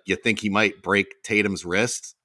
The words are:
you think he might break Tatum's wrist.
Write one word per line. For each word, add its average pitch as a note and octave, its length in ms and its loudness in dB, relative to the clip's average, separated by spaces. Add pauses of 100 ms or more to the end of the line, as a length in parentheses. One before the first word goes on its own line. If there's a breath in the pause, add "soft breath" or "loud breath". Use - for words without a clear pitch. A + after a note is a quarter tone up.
you F#2+ 100 0
think A2 240 0
he G#2+ 100 -2
might G2 320 0
break - 400 0
Tatum's G#2 420 0
wrist. G2 600 -2